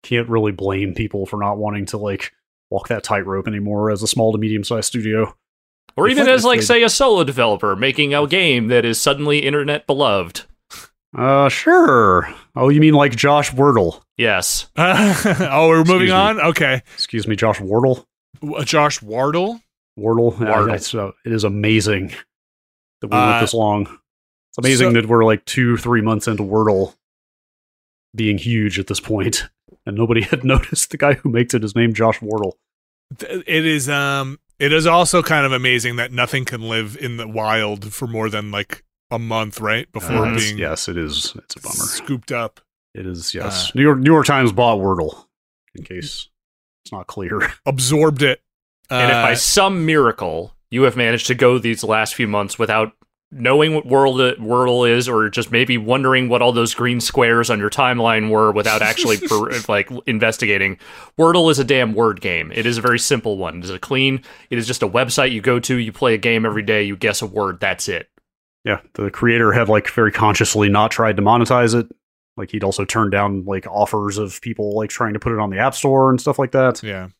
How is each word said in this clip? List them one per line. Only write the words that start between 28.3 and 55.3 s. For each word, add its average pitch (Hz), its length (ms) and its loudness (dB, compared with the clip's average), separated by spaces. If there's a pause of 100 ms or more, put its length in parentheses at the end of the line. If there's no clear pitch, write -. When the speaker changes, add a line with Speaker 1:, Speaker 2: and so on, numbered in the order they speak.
Speaker 1:
huge 107 400 -2
at 95 80 -6
this - 140 -6
point, - 480 -4 (360)
and 104 120 -8
nobody 113 260 0
<laughs> - 80 -6
had 131 140 -2
noticed - 460 0
the 156 60 -12
guy 143 180 2
who 139 160 -4
makes 120 240 0
it 110 100 0
is 104 100 -6
named 117 220 2
Josh 110 240 0
Wardle. 104 360 -6 (600)
Speaker 3:
Th-, 185 280 -10
it 160 200 0
is, 147 220 0
um, 139 500 -4 (200)
it 143 140 0
is 160 140 2
also 170 360 4
kind 151 240 2
of 131 60 0
amazing 123 440 0
that 123 160 -6
nothing 123 320 -2
can 117 180 -10
live 113 380 -6
in 120 160 -8
the 113 120 -10
wild 107 640 -4
for - 140 -8
more 110 220 -4
than, 104 220 -8
like, 101 340 -10 (260)
a 120 80 -6
month, 113 420 -6
right? 110 320 -4
Before 110 340 -2
Speaker 2:
Uh, 117 80 -2
Speaker 1:
it's, 113 100 -2
Speaker 3:
being 104 140 -6
Speaker 1:
yes, 80 300 -6
it 87 80 -6
is. 76 400 -6
It's - 200 -18
a - 40 -20
bummer. - 140 -12
Speaker 3:
scooped - 580 -8
up. 117 280 -8 (340)
Speaker 1:
It 95 120 -12
is, 87 280 -8
yes. 95 340 -6
Speaker 3:
Uh, - 60 -10
Speaker 1:
New 131 80 2
York, 143 160 6
New 135 140 4
York 151 140 6
Times 131 260 2
bought 113 260 2
Wordle, 92 480 -2 (480)
in - 100 -16
case - 440 -14 (560)
it's - 80 -18
not 92 140 -14
clear. 98 520 -6
<laughs> - 80 -8
Speaker 3:
Absorbed 139 560 0
it. 131 200 0 (460)
Speaker 2:
And 123 220 0
if 120 60 2
by 120 160 2
Speaker 3:
Uh, 120 40 0
Speaker 2:
some 190 480 0
miracle 107 680 0 (160)
you 123 140 0
have 120 120 2
managed 117 300 0
to 127 80 0
go 123 240 4
these 117 260 -4
last 110 300 0
few 120 120 -4
months 104 320 -4
without 110 340 0 (400)
knowing 147 420 2
what 151 120 -2
World, 135 320 4 (200)
Wordle 123 500 2
is, 120 200 2
or 110 200 0
just 110 240 -6